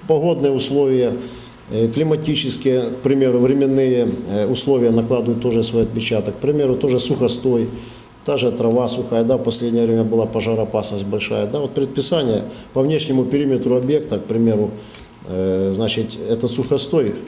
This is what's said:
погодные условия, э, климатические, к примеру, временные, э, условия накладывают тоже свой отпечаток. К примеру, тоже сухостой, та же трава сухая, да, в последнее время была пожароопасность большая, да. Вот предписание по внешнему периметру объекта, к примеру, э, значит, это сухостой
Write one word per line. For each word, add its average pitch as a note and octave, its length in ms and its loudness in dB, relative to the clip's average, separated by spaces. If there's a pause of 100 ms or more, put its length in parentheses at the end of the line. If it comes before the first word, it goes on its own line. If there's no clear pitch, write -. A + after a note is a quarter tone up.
погодные D3 440 2
условия, C3 600 2 (580)
э, A2+ 160 2
климатические, C3+ 1040 0
к B2 60 -8
примеру, C3+ 420 4
временные, C3 680 4 (220)
э, G2+ 180 0
условия B2 440 2
накладывают A#2 500 0
тоже A#2 220 2
свой A2+ 200 0
отпечаток. A2 540 -2
К - 20 -16
примеру, C#3 360 2
тоже B2+ 240 2
сухостой, A#2+ 680 2 (560)
та C#3+ 140 -2
же B2 140 2
трава A#2+ 360 2
сухая, A#2 360 -2
да, B2 140 2
в A2+ 60 -4
последнее A#2 440 0
время A2+ 160 2
была A2 240 0
пожароопасность G#2+ 800 -2
большая, G#2 420 -4
да. C#3 120 -4
Вот C#3 120 -4
предписание C3+ 720 0 (300)
по C3 80 0
внешнему C#3 440 0
периметру C3 520 0
объекта, C3 420 0
к - 60 -10
примеру, A2 440 2 (580)
э, F#2+ 460 -2
значит, A2+ 440 -2 (120)
это A#2 180 0
сухостой C3+ 680 0 (120)